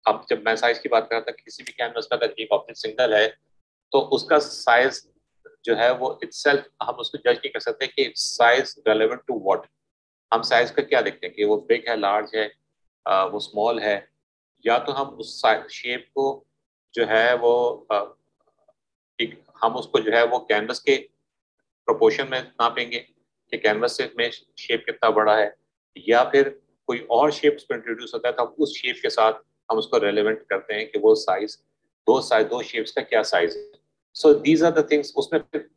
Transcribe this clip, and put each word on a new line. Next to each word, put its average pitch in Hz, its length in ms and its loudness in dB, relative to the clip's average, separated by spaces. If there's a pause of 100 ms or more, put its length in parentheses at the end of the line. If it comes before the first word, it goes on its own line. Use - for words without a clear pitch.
अब - 220 -2
जब 110 160 -2
मैं 113 100 0
size 120 240 0
की 110 100 -8
बात 113 200 4
कर 117 60 -2
रहा 113 60 -2
था, 120 100 -8
किसी - 320 -18
भी - 80 -14
canvas 117 400 -6
पर 120 60 0
अगर 113 220 -2
एक 110 120 -4
object 107 280 -2
single 110 340 0
है, 107 140 4 (640)
तो 139 80 4
उसका 143 400 2
size 127 720 0 (540)
जो 117 100 0
है 120 180 2
वो 123 320 -6
itself 143 360 0 (220)
हम 117 120 -6
उसको 120 220 -10
judge 120 200 2
नहीं 135 120 -10
कर 113 100 -8
सकते - 280 -4
कि 123 260 -2
size 120 540 2 (200)
relevant 110 320 2 (120)
to 110 160 -4
what। 95 200 0 (680)
हम 110 80 2
size 120 300 2
का - 120 0
क्या 127 180 2
देखते 101 260 -6
हैं - 80 -14
कि 104 80 0
वो 104 140 2
बिग 117 320 -4
है, 117 80 -2
large 104 380 -2
है, 107 200 -4 (520)
अ, 95 180 2
वो 98 140 -6
small 107 400 -2
है, 104 300 -4 (560)
या 120 140 2
तो 143 120 -6
हम 135 160 -4
उस - 340 -14
साइ-, 110 260 0
shape - 480 -12
को 139 320 -4 (460)
जो 113 120 0
है 110 300 2
वो, 120 560 0
अ, 101 240 -4 (1040)
एक, - 220 -10 (200)
हम 113 120 0
उसको 110 240 -2
जो 107 120 -2
है 117 140 4
वो 127 140 -2
कैनवस 110 400 -2
के 135 180 2 (880)
proportion 113 420 2
में 127 140 -4
नापेंगे 120 580 -4 (520)
कि - 60 -6
canvas 110 400 0
से 123 200 -6
में 117 140 -2
shape - 540 -8
कितना 113 240 0
बड़ा 107 280 4
है, 104 180 0 (420)
या 117 260 4
फिर 139 380 2 (260)
कोई 120 220 -6
और 131 220 4
shape 147 240 0
उसमें 127 220 -10
introduce 113 360 -10
होता 117 140 -4
है, 120 60 -2
तो 120 120 -2
हम - 140 -16
उस - 220 -2
shape 123 200 -6
के - 80 -4
साथ 110 240 2 (380)
हम 113 60 0
उसको 113 200 -2
relevant 104 420 0 (100)
करते 98 240 -6
हैं 107 180 -8
कि 107 80 -2
वो 110 160 6
size, 101 400 -4 (300)
दो - 360 0
size, 220 260 2
दो 120 140 -6
shapes 110 300 -8
का - 100 -4
क्या 110 220 0
size 85 340 0
है। - 140 -16 (460)
So 147 180 8
these 151 280 2
are 165 140 2
the 151 60 2
things, 147 320 0
उसमें 147 240 -2
फिर - 380 -8